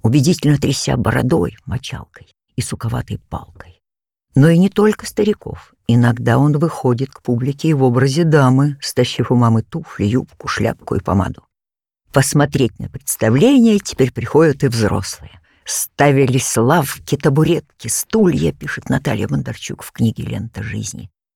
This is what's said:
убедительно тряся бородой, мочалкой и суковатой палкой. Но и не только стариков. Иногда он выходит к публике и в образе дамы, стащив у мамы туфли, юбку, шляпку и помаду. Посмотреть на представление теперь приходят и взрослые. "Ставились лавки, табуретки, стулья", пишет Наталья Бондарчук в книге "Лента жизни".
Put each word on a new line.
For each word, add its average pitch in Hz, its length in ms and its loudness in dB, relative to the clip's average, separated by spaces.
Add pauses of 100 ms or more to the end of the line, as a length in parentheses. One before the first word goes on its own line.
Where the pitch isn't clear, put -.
убедительно 139 540 2
тряся 135 380 -2
бородой, 127 720 0
мочалкой - 680 -12 (220)
и - 60 -6
суковатой - 580 -6 (100)
палкой. - 520 -18 (540)
Но 143 140 6
и 170 80 4
не 190 120 4
только 208 360 0
стариков. - 720 -4 (100)
Иногда 120 540 2
он 147 180 2
выходит 131 540 -2
к - 100 -20
публике 127 460 -4
и 160 60 4
в 135 100 0
образе 135 400 2
дамы, 143 580 4
стащив - 480 -2
у 131 60 2
мамы 117 260 2
туфли, - 440 -6
юбку, - 420 -4
шляпку - 480 -4
и - 40 -2
помаду. - 440 -2 (680)
Посмотреть 139 680 0
на - 100 -12
представление 214 880 2
теперь 131 340 -2
приходят 143 520 0
и 135 60 2
взрослые. 104 720 -4 (260)
"Ставились 135 920 0
лавки, 139 580 0
табуретки, 151 760 -2
стулья", 165 600 0
пишет - 380 -10
Наталья 123 380 -4
Бондарчук - 560 -8
в - 80 -18
книге 113 320 -4
"Лента 110 400 -10
жизни". 104 480 -10 (240)